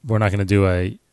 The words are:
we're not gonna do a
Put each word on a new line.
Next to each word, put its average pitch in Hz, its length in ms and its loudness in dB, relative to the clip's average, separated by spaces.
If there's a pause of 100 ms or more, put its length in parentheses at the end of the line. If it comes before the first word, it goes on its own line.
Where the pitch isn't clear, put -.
we're 110 140 -2
not 107 120 0
gonna 101 140 -2
do 98 220 2
a 92 300 -2 (160)